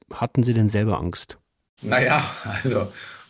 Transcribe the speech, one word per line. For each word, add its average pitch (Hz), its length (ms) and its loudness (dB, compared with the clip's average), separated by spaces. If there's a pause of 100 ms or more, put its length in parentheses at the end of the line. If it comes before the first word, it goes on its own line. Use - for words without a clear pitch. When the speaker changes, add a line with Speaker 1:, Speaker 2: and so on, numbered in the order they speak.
(120)
Speaker 1:
hatten - 300 0
Sie 120 100 2
denn 110 160 4
selber 104 300 2
Angst? - 400 -8 (420)
Speaker 2:
Naja, 131 420 2 (220)
also 104 440 -2 (420)